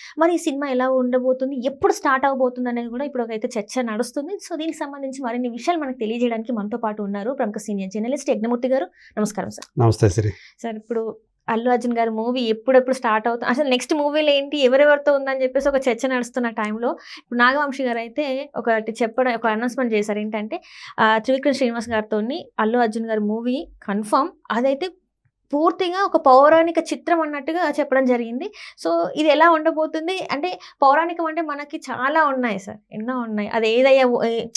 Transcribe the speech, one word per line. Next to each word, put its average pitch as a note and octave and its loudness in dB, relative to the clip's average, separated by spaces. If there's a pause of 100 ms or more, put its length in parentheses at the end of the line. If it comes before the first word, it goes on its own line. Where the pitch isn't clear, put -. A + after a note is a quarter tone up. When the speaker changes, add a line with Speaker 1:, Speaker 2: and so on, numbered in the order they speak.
(180)
Speaker 1:
మరి E4+ 4
ఈ D#4+ 0
సినిమా C#4+ -4
ఎలా B3+ 0
ఉండబోతుంది, B3+ 0
ఎప్పుడు C#4 0
స్టార్ట్ C4+ 0
అవబోతుంది B3 0
అనేది A#3+ -4
కూడా B3 -6
ఇప్పుడు B3+ -4
ఒక A3+ -6
అయితే A3+ -6 (100)
చర్చ G#3+ -4
నడుస్తుంది. B3 -4
So F4 -8
దీనికి D#4+ -4
సంబంధించి C#4 -8
మరిన్ని B3 -2
విషయాలు C4+ -2
మనకు C4 -6
తెలియజేయడానికి A#3 -2
మనతో G#3+ -4
పాటు G#3+ -4
ఉన్నారు G3+ -6
ప్రముఖ A#3 -4
సీనియర్ G3 -6
జర్నలిస్ట్ B3 -4
యజ్ఞమూర్తి A#3+ 0
గారు. C4 0 (300)
నమస్కారం - -4
సార్. - -8
Speaker 2:
నమస్తే A2+ 4
సిరి. G#2 0 (320)
Speaker 1:
సార్, A3+ -8
ఇప్పుడు A3 -6 (320)
అల్లు A#3 0
అర్జున్ A#3+ 0
గారి A3+ 2
మూవీ A#3 -2
ఎప్పుడెప్పుడు B3+ 4
స్టార్ట్ A3 0
అవుతుంది, A#3 -2
అసలు C4+ 2
నెక్స్ట్ B3+ 0
మూవీలు D4 0
ఏంటి, C#4+ -2
ఎవరెవరితో C#4+ 6
ఉందని C4+ -2
చెప్పేసి C4 0
ఒక C#4 0
చర్చ B3+ 0
నడుస్తున్న B3 -2
టైంలో A3 -4 (220)
ఇప్పుడు A#3+ -6
నాగవంశి C4+ 2
గారు A#3+ -2
అయితే C4+ -4
ఒకటి A3 -2 (100)
చెప్పడం, A#3+ 0
ఒక A#3 -2
అనౌన్స్‌మెంట్ A#3 -2
చేశారు. G#3 0
ఏంటంటే, G#3+ -6 (380)
ఆ, A3 4
త్రివిక్రమ్ C4 2
శ్రీనివాస్ A#3 -2
గారితోని A3 -4
అల్లు A3 2
అర్జున్ A3+ 0
గారి A3 0
మూవీ A#3 -2 (200)
కన్ఫర్మ్, A3 0 (220)
అదైతే C4+ 0 (640)
పూర్తిగా F4 2
ఒక F4+ 2 (100)
పౌరాణిక D#4+ 8
చిత్రం E4 0
అన్నట్టుగా D4+ -2
చెప్పడం C4+ 2
జరిగింది. B3 -2 (320)
So E4+ 0
ఇది D4+ 0
ఎలా D4+ 6
ఉండబోతుంది D#4+ 0
అంటే, E4 -4 (220)
పౌరాణికం E4 4
అంటే D#4 -4
మనకి D4 -8
చాలా C#4 0
ఉన్నాయి B3 0
సార్, G#3 -12 (140)
ఎన్నో A#3 -6
ఉన్నాయి. A3 -4
అది A3+ 2
ఏదయ్యా, C4 6
ఓ-, B3 2
ఏ-, A#3 -2 (100)